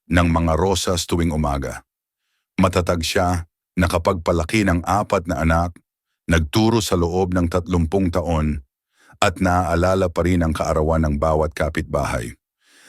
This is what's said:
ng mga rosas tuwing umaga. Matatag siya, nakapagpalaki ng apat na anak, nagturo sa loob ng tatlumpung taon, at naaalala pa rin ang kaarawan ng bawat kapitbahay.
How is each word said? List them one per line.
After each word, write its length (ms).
ng 160
mga 320
rosas 480
tuwing 240
umaga. 560
Matatag 480
siya, 400
nakapagpalaki 880
ng 160
apat 480
na 80
anak, 400
nagturo 560
sa 160
loob 320
ng 160
tatlumpung 640
taon, 560
at 160
naaalala 720
pa 160
rin 160
ang 80
kaarawan 560
ng 80
bawat 400
kapitbahay. 800